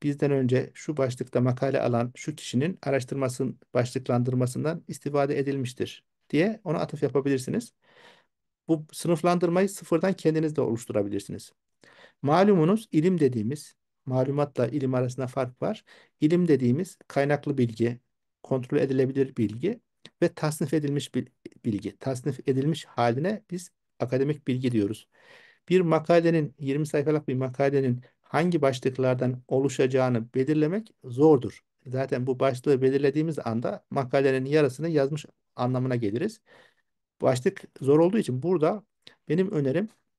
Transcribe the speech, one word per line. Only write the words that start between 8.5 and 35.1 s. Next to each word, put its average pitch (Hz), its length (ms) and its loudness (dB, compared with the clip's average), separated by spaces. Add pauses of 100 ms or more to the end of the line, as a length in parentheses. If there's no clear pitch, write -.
Bu 156 240 0
sınıflandırmayı 175 760 0
sıfırdan 180 440 -2
kendiniz 156 440 0
de 139 40 0
oluşturabilirsiniz. 101 920 -4 (680)
Malumunuz 180 680 4
ilim 170 280 2
dediğimiz, 127 540 0 (320)
malumatla 135 600 0
ilim 131 280 -2
arasında 127 320 -2
fark 123 360 -6
var. 196 220 -4 (360)
İlim 170 280 2
dediğimiz 135 500 2 (100)
kaynaklı 143 500 0
bilgi, 120 420 0 (420)
kontrol 135 360 -2
edilebilir 131 580 0
bilgi 123 440 -2 (420)
ve 170 120 0
tasnif 156 400 -4
edilmiş 143 400 -2
bil-, 127 120 -2 (380)
bilgi. 101 340 -4
Tasnif 135 500 -6
edilmiş 143 360 -2
haline 135 680 -2
biz 175 200 -10 (300)
akademik 135 480 -2
bilgi 127 240 -2
diyoruz. 107 360 -2 (600)
Bir 185 120 4
makalenin, 165 800 2
yirmi 147 280 -2
sayfalık 151 420 -2
bir 135 60 -2
makalenin 131 680 0 (200)
hangi 165 400 0
başlıklardan 127 840 0
oluşacağını 131 840 0
belirlemek 156 600 0 (100)
zordur. 127 560 4 (260)
Zaten 127 400 -2
bu 131 140 0
başlığı 135 420 2
belirlediğimiz 139 560 2
anda 120 520 -4
makalenin 135 540 2
yarısını 143 440 2
yazmış 151 380 0 (300)